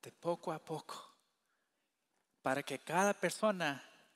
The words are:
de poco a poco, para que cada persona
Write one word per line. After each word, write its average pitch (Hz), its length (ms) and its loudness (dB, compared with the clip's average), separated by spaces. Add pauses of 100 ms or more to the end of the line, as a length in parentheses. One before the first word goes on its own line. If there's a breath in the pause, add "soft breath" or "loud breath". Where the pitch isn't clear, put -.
de 120 100 -14
poco 170 400 -4
a 156 80 -4
poco, - 560 -10 (1300)
para 135 200 2
que 139 180 -6
cada 190 340 2
persona 175 680 0 (340)